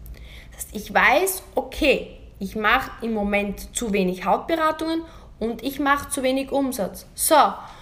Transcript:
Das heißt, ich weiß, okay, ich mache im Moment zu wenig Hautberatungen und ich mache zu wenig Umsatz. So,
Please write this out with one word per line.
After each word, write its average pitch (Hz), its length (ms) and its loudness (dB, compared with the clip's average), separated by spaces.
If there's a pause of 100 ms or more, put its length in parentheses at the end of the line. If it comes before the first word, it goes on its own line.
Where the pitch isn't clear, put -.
(520)
Das - 120 -12
heißt, - 100 -14
ich 202 200 -6
weiß, 247 480 4 (120)
okay, - 600 0 (220)
ich 196 180 -8
mache 220 340 2 (140)
im 226 80 -2
Moment 202 640 -2
zu 226 160 -2
wenig 185 320 0
Hautberatungen 320 760 0 (360)
und 233 240 -4
ich 277 180 -4
mache 277 280 0
zu - 140 -4
wenig 262 280 0
Umsatz. 254 640 -2
So, - 220 4 (460)